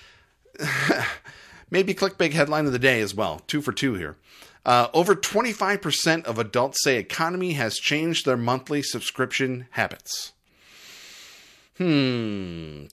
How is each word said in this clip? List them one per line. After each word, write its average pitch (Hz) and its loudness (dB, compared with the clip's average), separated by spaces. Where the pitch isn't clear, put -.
<laughs> - -4
Maybe 185 2
clickbait 180 0
headline 151 2
of 139 2
the 123 0
day 123 4
as 98 -2
well. 95 -2
Two 147 -2
for 123 -4
two 131 -2
here. 80 -8
Uh, 123 6
over 180 4
twenty-five 202 0
percent 165 0
of 113 -2
adults 123 0
say 135 4
economy 170 -2
has 120 -2
changed 160 0
their 127 2
monthly 131 0
subscription 127 -4
habits. - -6
Hmm, 104 0